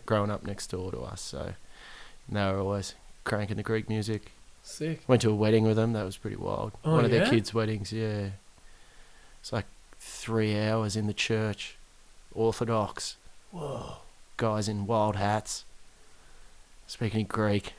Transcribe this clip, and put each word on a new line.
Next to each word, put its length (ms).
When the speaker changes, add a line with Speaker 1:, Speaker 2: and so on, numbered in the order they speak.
Speaker 1:
growing 260
up 140
next 260
door 200
to 100
us, 200
so 320
they 140
were 80
always 360
cranking 340
the 60
Greek 240
music. 440
Speaker 2:
Sick. 440
Speaker 1:
Went 140
to 80
a 60
wedding 280
with 140
them. 160
That 100
was 140
pretty 200
wild. 340
Speaker 2:
Oh, 120
Speaker 1:
One 100
of 60
their 120
Speaker 2:
yeah? 60
Speaker 1:
kids' 240
weddings, 400
yeah. 360
It's 140
like 120
three 600
hours 360
in 100
the 80
church, 640
Orthodox. 800
Speaker 2:
Whoa. 460
Speaker 1:
Guys 300
in 200
wild 280
hats 480
speaking 340
in 40
Greek. 420